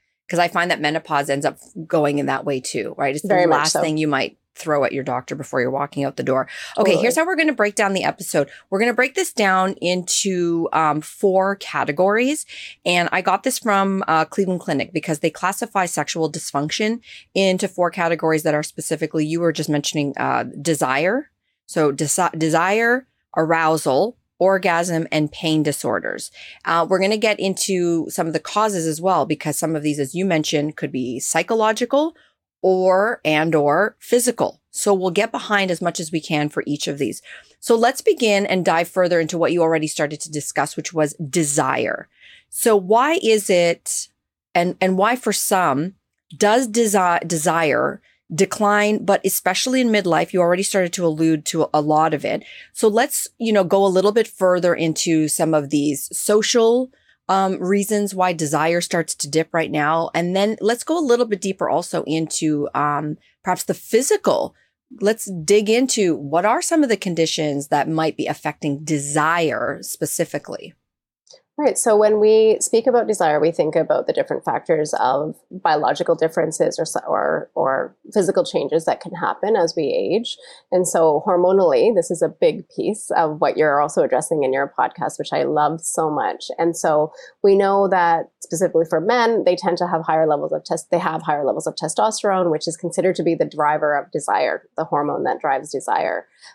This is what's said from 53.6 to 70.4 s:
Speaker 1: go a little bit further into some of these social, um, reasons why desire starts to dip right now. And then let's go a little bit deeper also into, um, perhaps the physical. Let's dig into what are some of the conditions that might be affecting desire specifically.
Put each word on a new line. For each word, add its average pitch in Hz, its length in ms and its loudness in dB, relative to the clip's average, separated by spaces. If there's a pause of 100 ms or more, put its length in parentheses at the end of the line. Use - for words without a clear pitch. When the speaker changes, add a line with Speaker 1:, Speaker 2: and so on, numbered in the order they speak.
Speaker 1:
go 196 200 4
a 196 40 4
little 190 240 4
bit 220 160 2
further 180 440 2
into 160 540 0
some 160 260 0
of 143 180 0
these 143 460 -2
social, 226 760 2 (360)
um, 190 320 0
reasons 202 540 0
why 185 180 0
desire 160 480 0
starts 170 360 -2
to 147 120 -6
dip 160 240 -2
right 165 180 -2
now. 151 440 0
And 175 220 -2
then 208 240 0
let's 233 240 -2
go 320 120 0
a 330 60 0
little 240 240 2
bit 202 140 -4
deeper 190 280 -4
also 170 360 -2
into, 156 680 -2
um, 147 460 -2 (240)
perhaps 180 220 -2
the 196 100 -2
physical. - 800 0 (460)
Let's 208 280 0 (160)
dig 202 240 4
into 220 460 2
what 147 300 0
are 269 180 2
some 311 220 2
of 247 40 0
the 214 80 2
conditions 156 720 -2
that 147 200 2
might 160 280 -2
be - 100 -4
affecting 147 580 -6
desire 147 1000 0
specifically. - 920 -6 (840)